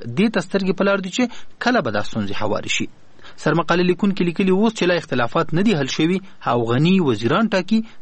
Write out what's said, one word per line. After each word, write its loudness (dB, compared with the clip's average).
دې 0
ته 0
سترګې 0
په 0
لار 2
دي -6
چې 0
کله 2
به -2
دا 0
ستونزې -2
هوارې -2
شي. -2
سرمقالې 0
لیکونکي 0
لیکلي، 0
اوس 2
چې -4
لا 2
اختلافات 0
نه 2
دي 4
حل -2
شوي 0
او 0
غني 4
وزیران 2
ټاکي، 0